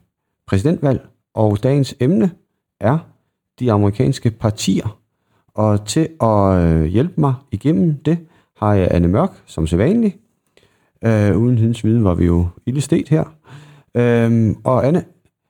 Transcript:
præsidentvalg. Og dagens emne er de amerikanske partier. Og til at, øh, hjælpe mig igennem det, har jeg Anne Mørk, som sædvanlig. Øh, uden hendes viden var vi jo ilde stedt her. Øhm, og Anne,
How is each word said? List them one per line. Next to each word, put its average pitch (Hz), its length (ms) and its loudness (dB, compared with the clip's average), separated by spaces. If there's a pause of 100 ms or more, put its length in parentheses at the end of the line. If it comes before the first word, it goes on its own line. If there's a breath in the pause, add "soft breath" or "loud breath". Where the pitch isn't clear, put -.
(460)
præsidentvalg. 135 540 -2 (340)
Og 107 280 0
dagens 135 380 0
emne 180 300 2 (500)
er 123 180 0 (640)
de 123 120 0
amerikanske 107 580 0
partier. - 680 -4 (560)
Og 104 320 0
til 156 220 -2 (140)
at, 101 360 2
øh, 82 260 2
hjælpe 107 320 -2
mig 139 180 0 (180)
igennem 160 420 0 (100)
det, 165 140 0 (380 soft breath)
har 104 180 0
jeg 92 160 2
Anne 85 180 2
Mørk, 131 220 0 (160)
som 82 200 -4
sædvanlig. 185 500 0 (880)
Øh, 104 340 2
uden 123 200 2
hendes 113 260 -2
viden 110 200 2
var 92 100 2
vi 87 100 0
jo 87 240 2 (180)
ilde 131 140 -2
stedt - 280 -2
her. 156 160 0 (720 loud breath)
Øhm, 117 680 0
og 123 220 0
Anne, 160 180 0 (460)